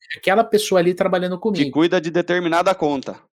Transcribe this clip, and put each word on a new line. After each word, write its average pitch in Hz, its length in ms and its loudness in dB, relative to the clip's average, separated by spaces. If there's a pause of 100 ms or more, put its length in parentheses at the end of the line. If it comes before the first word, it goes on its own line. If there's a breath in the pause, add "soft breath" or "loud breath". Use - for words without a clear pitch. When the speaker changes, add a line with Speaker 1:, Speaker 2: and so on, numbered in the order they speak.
(180 loud breath)
Speaker 1:
aquela 202 260 2
pessoa 208 360 2
ali 175 140 2
trabalhando 180 420 -2
Speaker 2:
Que 180 60 -12
Speaker 1:
comigo." 165 300 -2
Speaker 2:
cuida 170 280 2
de 165 100 -6
determinada 175 640 0
conta. 143 440 -4 (160)